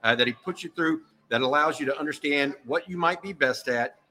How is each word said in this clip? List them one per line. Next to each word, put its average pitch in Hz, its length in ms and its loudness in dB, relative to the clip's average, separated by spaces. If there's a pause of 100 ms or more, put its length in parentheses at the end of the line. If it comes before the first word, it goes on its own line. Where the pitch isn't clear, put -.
uh, 117 120 4
that 120 120 4
he 120 80 -2
puts 180 280 -10
you 175 140 -10
through 160 240 0 (300)
that 117 100 2
allows 147 400 2
you 143 60 -2
to 139 120 -2
understand 143 560 -2 (120)
what 156 200 -2
you 180 120 -8
might 175 240 0
be 196 100 -10
best 135 360 0
at 120 280 0 (140)